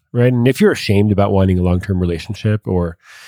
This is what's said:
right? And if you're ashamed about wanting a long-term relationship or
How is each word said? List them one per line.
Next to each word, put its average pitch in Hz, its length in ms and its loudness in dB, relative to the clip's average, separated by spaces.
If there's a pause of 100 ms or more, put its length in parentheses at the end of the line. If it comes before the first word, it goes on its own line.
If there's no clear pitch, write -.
(120)
right? 123 200 2
And 120 160 2
if 135 120 -2
you're 202 120 4
ashamed 104 400 0
about 101 200 0
wanting 95 260 2
a 90 40 0
long-term 90 380 -2
relationship 90 680 -4
or 87 300 -4 (320)